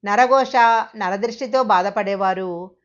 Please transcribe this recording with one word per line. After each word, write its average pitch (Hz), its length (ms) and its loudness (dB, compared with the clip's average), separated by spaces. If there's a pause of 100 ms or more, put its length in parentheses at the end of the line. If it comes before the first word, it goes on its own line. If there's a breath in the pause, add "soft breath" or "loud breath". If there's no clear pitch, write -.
నరఘోష, 254 500 2 (480)
నరదృష్టితో 226 600 -4 (120)
బాధపడేవారు 190 760 -2 (340)